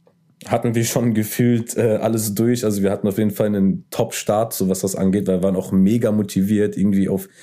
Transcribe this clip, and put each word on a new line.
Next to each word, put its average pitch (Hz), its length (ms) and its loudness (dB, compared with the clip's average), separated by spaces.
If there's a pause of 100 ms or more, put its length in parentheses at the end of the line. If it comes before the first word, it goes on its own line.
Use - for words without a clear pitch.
(460)
hatten 117 300 -2
wir 117 100 2
schon 120 300 0
gefühlt, 117 640 0
äh, 110 220 2
alles 107 360 -2
durch. 117 280 0
Also 104 200 0
wir 98 80 2
hatten 104 160 -2
auf 98 100 0
jeden 107 140 2
Fall 107 160 0
einen 98 420 0
Top-Start, 110 640 -2
so 95 160 -2
was 92 120 0
das 95 140 -2
angeht, 95 320 0
weil 95 120 0
wir 87 40 0
waren 95 120 0
auch 90 160 -4
mega 107 400 2
motiviert, 104 640 0
irgendwie 98 320 2
auf 95 180 -2 (160)